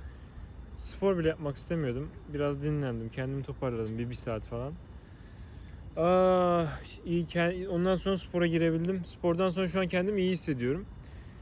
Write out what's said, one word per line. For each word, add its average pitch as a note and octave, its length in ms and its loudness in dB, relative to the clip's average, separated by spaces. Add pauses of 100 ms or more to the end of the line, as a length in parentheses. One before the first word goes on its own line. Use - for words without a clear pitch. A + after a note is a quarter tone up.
(760)
Spor F#3+ 420 0
bile D#3+ 100 4
yapmak D3 280 -2
istemiyordum. D3 520 -2 (260)
Biraz C#3+ 280 0
dinlendim. C3+ 460 0
Kendimi C3+ 340 -4
toparladım A#2 560 -2
bir, A#2+ 120 -2
bir B2 40 -6
saat A2 340 -4
falan. B2 240 -4 (1200)
Ah, F3 840 6 (260)
iyi E3+ 200 2
ke-, F3+ 420 0
ondan F#3 280 4
sonra F#3+ 200 2
spora F3 300 0
girebildim. E3 580 2
Spordan F3 440 2
sonra F#3 200 0
şu F3+ 120 0
an F3+ 80 2
kendimi F#3 320 2
iyi F#3 120 4
hissediyorum. D3 520 0 (580)